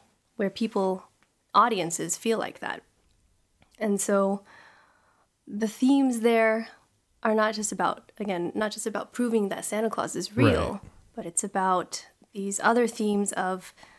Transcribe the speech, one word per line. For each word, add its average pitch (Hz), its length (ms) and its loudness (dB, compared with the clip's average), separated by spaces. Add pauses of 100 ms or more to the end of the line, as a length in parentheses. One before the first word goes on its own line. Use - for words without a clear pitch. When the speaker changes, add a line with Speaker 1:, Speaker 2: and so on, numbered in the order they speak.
(360)
Speaker 1:
where 196 140 -2
people, 190 540 -2 (500)
audiences 180 640 2
feel 226 220 0
like - 220 -6
that. - 220 -8 (960)
And 202 220 0
so 196 420 0 (1040)
the 208 220 -4
themes 262 520 4
there 226 480 2 (540)
are 220 120 2
not 214 200 2
just 208 180 -4
about, 180 460 -4
again, 180 360 -4
not 214 180 -2
just - 140 -8
about 202 260 -6
proving 226 360 0
that - 160 -8
Santa 214 260 -2
Claus - 240 -4
is 208 220 -6
real, - 360 4
Speaker 2:
Right. 202 80 -10 (360)
Speaker 1:
but 202 100 -10
it's - 160 -4
about 185 640 0 (260)
these 196 300 -6
other 233 240 4
themes 208 460 0
of 185 420 -4 (240)